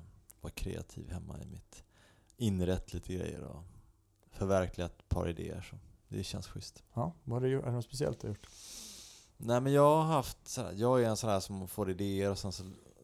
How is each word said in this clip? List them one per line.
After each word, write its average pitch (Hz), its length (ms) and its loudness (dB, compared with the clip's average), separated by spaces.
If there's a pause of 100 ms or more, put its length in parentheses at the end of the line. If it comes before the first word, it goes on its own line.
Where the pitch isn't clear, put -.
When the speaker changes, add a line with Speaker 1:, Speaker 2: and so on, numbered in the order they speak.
(400)
Speaker 1:
vara 87 160 -10
kreativ - 560 -6
hemma 78 300 -8
i - 40 -10
mitt - 380 -16 (520)
inrätt 92 580 2
lite 87 200 -6
grejer 80 280 -4
och 73 200 -12 (680)
förverkligat 92 680 0
ett - 100 -20
par 87 200 0
idéer. 82 320 -6 (100)
Så - 60 -14 (320)
det 101 160 -6
känns 95 240 -8
schysst. - 340 -14 (120)
Speaker 2:
Ja, 147 180 -2 (120)
vad 120 120 -4
har 123 40 -2
du 131 120 2
gjort? 135 100 0
Är - 60 -8
det 117 40 0
något 120 120 -2
speciellt 131 360 -2
du 117 60 -8
har 107 80 -4
gjort? - 120 -12 (1000)
Speaker 1:
Nej, 120 160 4
men 139 120 4
jag 147 240 10
har 160 60 6
haft 156 460 0
så - 140 -4
här, 87 100 -4
jag 120 300 6
är 117 60 4
en 110 80 2
sån 110 140 0
här 98 100 4
som 95 280 -6
får 98 220 0
idéer 98 400 0
och 95 80 -2
sen 95 140 -4
så 95 100 -10 (420)